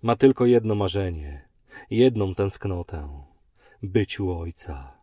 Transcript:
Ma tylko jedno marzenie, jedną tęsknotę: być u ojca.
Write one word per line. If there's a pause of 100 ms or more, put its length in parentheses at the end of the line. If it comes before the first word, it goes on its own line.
Ma
tylko
jedno
marzenie, (400)
jedną
tęsknotę: (600)
być
u
ojca.